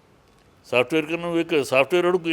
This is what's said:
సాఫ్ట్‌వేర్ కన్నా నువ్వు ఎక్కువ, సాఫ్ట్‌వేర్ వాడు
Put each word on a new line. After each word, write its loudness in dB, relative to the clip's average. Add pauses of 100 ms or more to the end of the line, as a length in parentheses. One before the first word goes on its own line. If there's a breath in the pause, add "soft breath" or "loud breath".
(720)
సాఫ్ట్‌వేర్ 0
కన్నా -6
నువ్వు -2
ఎక్కువ, 0
సాఫ్ట్‌వేర్ 2
వాడు 0